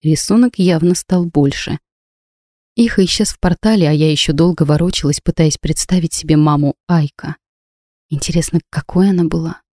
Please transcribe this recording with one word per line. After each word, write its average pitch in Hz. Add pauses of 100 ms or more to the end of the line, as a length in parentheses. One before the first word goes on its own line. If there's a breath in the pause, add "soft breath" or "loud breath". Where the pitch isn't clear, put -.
Рисунок 208
явно 175
стал 180
больше. - (960)
Иха 220
исчез -
в -
портале, 185
а 151
я 156
еще 139
долго 165
ворочалась, 147
пытаясь -
представить 165
себе 156
маму 147 (120)
Айка. - (720)
Интересно, 165 (120)
какой 190
она 175
была? 165 (120)